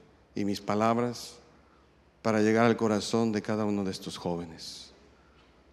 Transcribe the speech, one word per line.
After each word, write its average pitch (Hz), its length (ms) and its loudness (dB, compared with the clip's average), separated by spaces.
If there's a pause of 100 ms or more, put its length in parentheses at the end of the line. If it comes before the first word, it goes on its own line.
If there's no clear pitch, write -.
(340)
y 104 100 -2
mis 101 160 -2
palabras 117 760 -2 (840)
para 110 180 2
llegar 110 260 6
al 113 100 6
corazón 113 540 2
de 104 100 0
cada 107 240 -2
uno 101 200 0
de 95 80 -2
estos - 260 -10
jóvenes. 85 720 -8 (840)